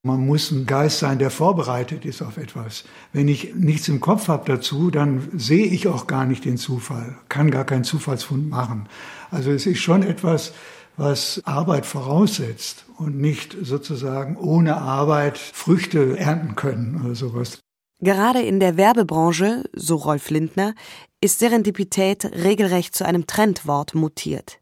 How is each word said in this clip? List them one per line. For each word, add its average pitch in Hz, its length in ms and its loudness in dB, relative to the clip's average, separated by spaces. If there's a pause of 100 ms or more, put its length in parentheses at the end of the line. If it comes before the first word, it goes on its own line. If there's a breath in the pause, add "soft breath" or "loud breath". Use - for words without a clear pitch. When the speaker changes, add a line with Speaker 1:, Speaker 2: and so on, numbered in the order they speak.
Speaker 1:
Man 131 220 0
muss 147 240 2
ein 131 160 -2
Geist 143 320 2
sein, 135 220 0
der 135 100 2
vorbereitet 156 760 0
ist 139 180 -10
auf 113 140 -12
etwas. 117 480 -12 (280 loud breath)
Wenn 143 140 2
ich - 260 0
nichts 151 340 2
im 143 120 0
Kopf 208 300 0
habe 147 220 0
dazu, 147 380 0
dann 143 420 0
sehe 165 360 2
ich 180 200 0
auch 135 200 -2
gar 135 180 0
nicht 127 180 -2
den 120 140 -2
Zufall, 123 640 -8 (100)
kann 147 220 2
gar 131 140 -2
keinen 127 180 0
Zufallsfund 143 680 -4
machen. 117 400 -4 (400 loud breath)
Also 143 220 -2
es 143 160 0
ist 175 120 0
schon 180 220 4
etwas, 170 520 0 (440 loud breath)
was 143 480 -2
Arbeit 147 400 0
voraussetzt 139 1000 0 (120)
und 147 240 -4
nicht - 400 -2
sozusagen 135 760 -6
ohne 165 400 4
Arbeit 143 600 2
Früchte 160 800 0
ernten 156 380 -2
können 123 500 -4
oder 120 80 -4
sowas. 120 460 -6 (400)
Speaker 2:
Gerade 202 420 2
in 196 180 0
der 180 180 4
Werbebranche, 190 960 4
so 160 240 0
Rolf 147 340 -2
Lindner, 160 420 0 (480 loud breath)
ist 202 160 2
Serendipität 202 880 2
regelrecht 180 720 2
zu 185 100 -2
einem 170 220 0
Trendwort 151 680 0
mutiert. 156 680 -4